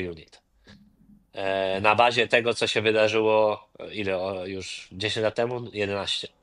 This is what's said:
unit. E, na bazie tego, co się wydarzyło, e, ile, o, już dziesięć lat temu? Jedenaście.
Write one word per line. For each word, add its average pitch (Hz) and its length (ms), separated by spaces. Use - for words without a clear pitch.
unit. 78 320
E, 95 480
na 107 140
bazie 117 340
tego, 117 260
co 117 120
się 110 160
wydarzyło, 107 840
e, 87 140
ile, 95 240
o, 92 280
już 95 460
dziesięć 107 320
lat 107 100
temu? 120 380
Jedenaście. 101 560